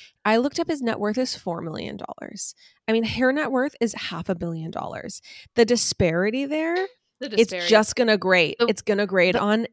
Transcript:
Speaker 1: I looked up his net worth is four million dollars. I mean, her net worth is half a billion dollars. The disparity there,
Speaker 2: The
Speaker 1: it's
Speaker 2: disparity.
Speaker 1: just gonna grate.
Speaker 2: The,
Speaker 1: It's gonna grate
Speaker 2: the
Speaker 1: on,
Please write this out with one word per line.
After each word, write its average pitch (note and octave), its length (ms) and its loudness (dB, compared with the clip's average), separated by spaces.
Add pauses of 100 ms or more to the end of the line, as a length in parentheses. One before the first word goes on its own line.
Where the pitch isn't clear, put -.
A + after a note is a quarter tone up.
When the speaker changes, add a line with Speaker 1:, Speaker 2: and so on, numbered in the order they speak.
(240)
Speaker 1:
I A3 140 2
looked C4+ 200 -2
up E4 100 -2
his D4 140 -4
net A3+ 160 -4
worth G#3 200 -4
is B3+ 180 -4
four E3+ 240 -8
million E3 360 -8
dollars. - 580 -12 (340)
I A3 40 2
mean, A3+ 120 2
her B3+ 280 2
net C#4+ 200 -2
worth C4 280 0
is A3+ 140 0
half - 340 -10
a F#3+ 60 0
billion E3 380 -8
dollars. - 500 -8 (320)
The A#3 100 6
disparity G#3+ 840 0
there, D#4+ 280 -2 (460)
Speaker 2:
The - 60 -10
Speaker 1:
it's G#3+ 100 -6 (160)
Speaker 2:
disparity. F3 180 -4
Speaker 1:
just G#3+ 240 6
gonna A3+ 240 4
grate. F3+ 400 4
Speaker 2:
The, A#3+ 100 2
Speaker 1:
It's G#3+ 140 0
gonna G3+ 240 0
grate F#3 280 4
Speaker 2:
the - 60 2
Speaker 1:
on, G#3+ 320 2